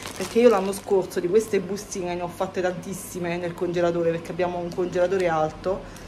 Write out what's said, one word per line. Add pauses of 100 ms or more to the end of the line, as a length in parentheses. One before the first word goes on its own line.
(140)
perché
io
l'anno
scorso
di
queste
bustine
ne
ho
fatte
tantissime
nel
congelatore,
perché
abbiamo
un
congelatore
alto (280)